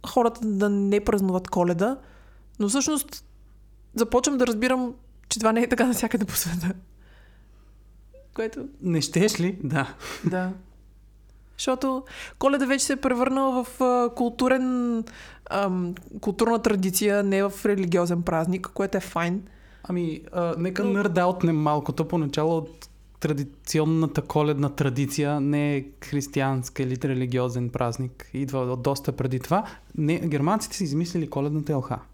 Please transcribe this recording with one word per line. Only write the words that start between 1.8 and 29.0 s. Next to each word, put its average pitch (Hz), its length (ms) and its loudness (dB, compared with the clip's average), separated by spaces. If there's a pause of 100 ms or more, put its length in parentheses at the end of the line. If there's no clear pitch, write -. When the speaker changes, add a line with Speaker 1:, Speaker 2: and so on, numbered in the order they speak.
Speaker 1:
но 202 80 0
всъщност 277 560 -2 (720)
започвам 247 440 2
да 247 80 4
разбирам, 247 480 0 (340)
че - 100 -6
това 220 140 4
не 226 80 2
е 240 80 2
така 247 180 4
навсякъде 226 380 0
по - 120 -4
света. 175 360 -2 (1600)
Което 226 320 -6 (160)
Speaker 2:
Не 170 180 0
щеш 202 400 2
ли? 185 240 0
Да. 139 300 -2 (300)
Speaker 1:
Да. 185 280 0 (1040)
Защото 262 460 -2 (340)
Коледа 277 280 2
вече 269 180 2
се - 80 0
е 269 40 2
превърнала 262 680 2
в, - 160 -8
а, 247 360 4
културен, 247 880 2 (460)
ам, 185 440 0 (260)
културна 220 420 2
традиция, 202 600 2
не 196 200 2
в 196 100 0 (120)
религиозен 175 580 2
празник, 175 520 0
което 196 240 0
е - 20 0
файн. 175 420 -2 (420)
Speaker 2:
Ами, 170 360 -4 (120)
а, 170 260 0
нека 185 260 -2
Speaker 1:
Но 202 80 2
Speaker 2:
нърдаутнем 180 640 2
малко. 151 360 2
То 160 160 -2
поначало 160 480 0
от - 320 -8 (320)
традиционната 156 1000 0
коледна 147 480 2
традиция 143 680 0
не 147 360 2
е 135 80 -4 (200)
християнска 135 800 -2
или 127 160 -2
религиозен 127 720 0
празник. 123 640 -4
Идва 135 260 -2
от 127 220 -2
доста 139 300 0